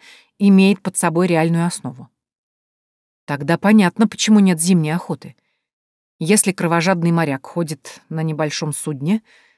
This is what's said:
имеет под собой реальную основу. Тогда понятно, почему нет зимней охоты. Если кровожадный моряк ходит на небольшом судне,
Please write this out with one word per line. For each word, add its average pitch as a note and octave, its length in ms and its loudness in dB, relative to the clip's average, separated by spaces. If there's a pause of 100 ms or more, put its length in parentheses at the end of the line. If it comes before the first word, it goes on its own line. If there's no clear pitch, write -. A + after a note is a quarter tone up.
(480)
имеет G3 340 4
под - 140 -8
собой F3 320 0
реальную E3+ 380 0
основу. B2+ 420 -12 (1200)
Тогда C#3+ 320 -2
понятно, G#3 500 2
почему G#3+ 320 2
нет F#3 200 2
зимней E3 320 2
охоты. D#3+ 440 -10 (840)
Если G3 320 0
кровожадный E3+ 640 0
моряк D#3 340 -2
ходит - 600 -10
на D#3+ 160 -6
небольшом D3+ 480 -6
судне, D3+ 500 -4 (360)